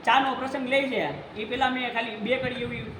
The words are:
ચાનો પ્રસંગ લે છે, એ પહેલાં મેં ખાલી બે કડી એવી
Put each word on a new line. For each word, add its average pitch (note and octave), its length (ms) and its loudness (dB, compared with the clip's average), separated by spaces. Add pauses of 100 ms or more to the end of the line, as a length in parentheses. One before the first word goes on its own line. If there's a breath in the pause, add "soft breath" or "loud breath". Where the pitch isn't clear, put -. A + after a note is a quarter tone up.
ચાનો C4 300 6
પ્રસંગ C4 360 -4
લે C#4 140 4
છે, F3+ 540 -4
એ G#3+ 80 -6
પહેલાં B3+ 280 2
મેં B3+ 200 -2
ખાલી A3+ 220 -2
બે G#3+ 200 2
કડી B3+ 200 -2
એવી A#3+ 300 -6 (140)